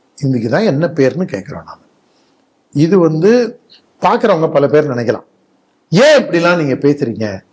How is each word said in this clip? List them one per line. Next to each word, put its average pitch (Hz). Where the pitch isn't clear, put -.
இதுக்கு 123
தான் 165
என்ன 165
பேர்னு 156
கேட்கிறோம் 95
நாம. -
இது 170
வந்து 196
பாக்குறவங்க 185
பல 143
பேர் 147
நினைக்கலாம், 117
"ஏன் 254
இப்படிலாம் 170
நீங்க 143
பேசுறீங்க?" 110